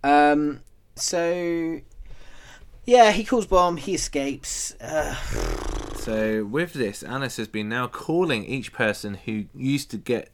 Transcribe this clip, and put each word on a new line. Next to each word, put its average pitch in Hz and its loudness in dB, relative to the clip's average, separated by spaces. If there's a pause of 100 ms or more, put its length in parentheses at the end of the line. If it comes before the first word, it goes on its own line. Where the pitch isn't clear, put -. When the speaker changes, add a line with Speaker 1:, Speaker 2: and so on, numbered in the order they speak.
Speaker 1:
Um, 147 4 (380)
so, 170 -2 (1040)
yeah, 240 10
he 208 0
calls 220 0
bomb, 180 4
he 180 -4
escapes. - -6
Uh, 143 -4 (800)
Speaker 2:
So 110 -2
with 156 -4
this, 113 -4
Alice 123 -6
has 110 -4
been 107 -6
now 123 -2
calling 135 -2
each 123 -8
person 104 -2
who 107 -6 (100)
used 135 -2
to 113 -8
get - -4